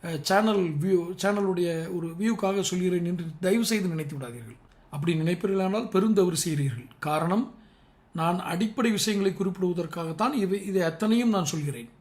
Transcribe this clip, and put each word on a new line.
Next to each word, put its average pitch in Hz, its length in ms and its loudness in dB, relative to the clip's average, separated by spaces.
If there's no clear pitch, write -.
அஹ், 165 180 -6
சேனல் 190 560 2
வியூ, 180 220 2
சேனலுடைய 185 760 0
ஒரு 165 120 -4
வியூக்காக 196 440 0
சொல்கிறேன் 180 440 0
என்று 175 200 -2
தயவு 214 240 2
செய்து 214 220 0
நினைத்து 156 300 -4
விடாதீர்கள். 120 400 -12
அப்படி 147 280 0
நினைப்பீர்களானால் 190 720 0
பெருந்தவறு 190 560 4
செய்கிறீர்கள். 143 420 -2
காரணம், 165 460 0
நான் 170 240 0
அடிப்படை 214 520 0
விஷயங்களை 202 420 0
குறிப்பிடுவதற்காகத்தான் 180 1000 -2
இவை, 196 320 0
இதை 190 160 0
அத்தனையும் 220 480 2
நான் 196 160 2
சொல்கிறேன். 147 440 -4